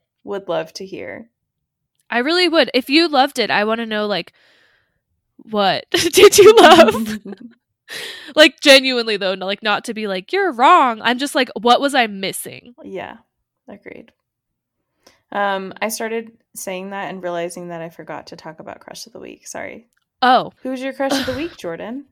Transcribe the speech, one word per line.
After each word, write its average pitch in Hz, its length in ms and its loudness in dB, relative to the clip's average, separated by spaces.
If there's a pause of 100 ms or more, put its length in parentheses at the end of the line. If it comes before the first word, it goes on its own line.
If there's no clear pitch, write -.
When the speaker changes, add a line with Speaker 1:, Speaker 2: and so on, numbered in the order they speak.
(240)
Speaker 1:
Would 196 260 -10
love 165 240 -6
to 190 120 -16
hear. 190 440 -16 (800)
Speaker 2:
I 233 100 -4
really 339 280 0
would. 302 260 2
If 254 160 -2
you 330 180 2
loved 277 320 0
it, 202 120 -4
I 196 120 0
wanna 226 220 -4
know, 214 220 -6
like, 180 260 -6 (1040)
what 196 500 -2
<laughs> - 40 -14
did 349 460 6
you 427 180 10
love? 320 680 6
Speaker 1:
<laughs> - 40 -18 (1040)
Speaker 2:
Like, 311 280 4
genuinely, 254 560 4
though, 190 180 -4
no, 185 100 -10
like, 202 160 -6
not 214 240 -2
to 233 80 -8
be 214 140 -6
like, 185 240 -6
"You're 370 220 -2
wrong." 254 500 4
I'm 247 160 0
just 277 160 -6
like, 262 240 0
"What 233 220 4
was 277 120 -2
I 240 140 2
missing?" 196 640 -10 (100)
Speaker 1:
Yeah, 196 340 -14 (500)
agreed. - 440 -20 (1200)
Um, 196 480 -4
I 214 100 -4
started 226 420 -8 (240)
saying 190 360 -12
that 196 180 -10
and 185 120 -12
realizing 175 460 -8
that 170 140 -12
I 165 80 -12
forgot 160 380 -16
to - 80 -20
talk - 240 -18
about - 200 -18
Crush - 260 -18
of 226 80 -20
the - 60 -20
Week. - 260 -20
Sorry. - 440 -16 (340)
Speaker 2:
Oh. 220 300 2 (100)
Speaker 1:
Who's 254 180 -8
your 262 120 -8
Crush 269 260 -4
of 254 80 -6
the 262 60 -6
Speaker 2:
<sighs> 247 40 -8
Speaker 1:
Week, 330 200 -10
Jordan? 190 540 -12